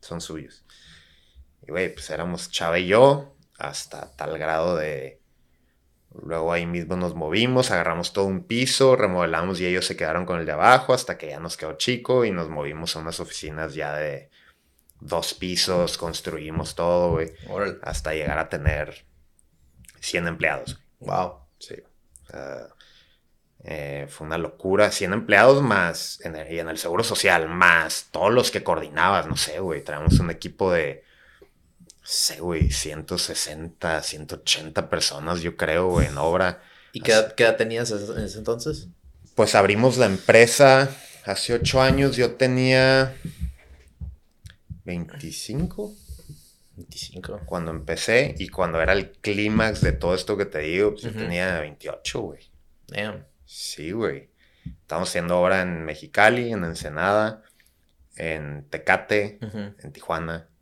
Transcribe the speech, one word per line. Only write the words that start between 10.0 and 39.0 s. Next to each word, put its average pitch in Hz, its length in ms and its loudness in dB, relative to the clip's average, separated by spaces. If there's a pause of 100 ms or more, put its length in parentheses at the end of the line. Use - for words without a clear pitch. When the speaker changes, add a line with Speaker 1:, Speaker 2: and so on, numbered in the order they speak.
Speaker 1:
con 87 120 -4
el 82 80 -4
de 78 60 -4
abajo 113 420 6
hasta 95 240 -4
que 80 100 -12
ya 71 120 -12
nos 85 160 -10
quedó 80 220 -10
chico 123 460 0
y 120 60 0
nos 87 180 -4
movimos 76 460 -8
a 82 60 -10
unas 82 180 -10
oficinas 78 560 -10
ya 73 220 -6
de 73 340 -8 (720)
dos 80 320 -4
pisos, 90 640 -2
construimos 78 760 -8
todo, 87 380 2
güey, 80 200 -2 (160)
Speaker 2:
Órale. 92 340 -6
Speaker 1:
hasta - 320 -6
llegar 73 240 -4
a 80 100 -4
tener 76 560 -4 (960)
cien 85 260 -4
empleados. 76 540 -4 (180)
Speaker 2:
Wow. 92 420 -4 (180)
Speaker 1:
Sí. - 180 -18 (480)
O - 20 -20
sea, 67 400 -14 (1000)
eh, 71 440 -10
fue - 180 -16
una 80 120 -4
locura, 95 520 0
cien 92 220 -4
empleados 113 500 6
más, 95 600 0
en 82 120 -8
el, 78 160 -12
y 82 60 -6
en 82 100 -6
el 80 100 -8
seguro 87 260 -2
social, 92 440 2
más 85 640 4
todos 90 220 2
los 123 180 4
que 101 140 -6
coordinabas, 80 640 0
no 78 80 -4
sé, 80 240 -4
güey, 82 240 -4
traemos 76 360 2
un 85 100 -4
equipo 90 420 -4
de, 73 320 -2 (760)
no - 220 -20
sé, - 380 -4
güey, 82 320 0
ciento 78 460 -6
sesenta, 80 840 -6
ciento 76 340 -10
ochenta 78 540 -4
personas, 80 520 -6
yo 85 140 -6
creo, 87 340 0
güey, 85 180 4
en 71 100 -8
obra. 87 440 0 (300)
Speaker 2:
¿Y 117 80 -10
qué 117 120 2
Speaker 1:
Así. 110 80 8
Speaker 2:
edad, 110 140 -2
qué - 100 2
edad 113 120 4
tenías 113 360 -2
en 104 320 -6
ese 98 140 -10
entonces? 120 500 -6 (480)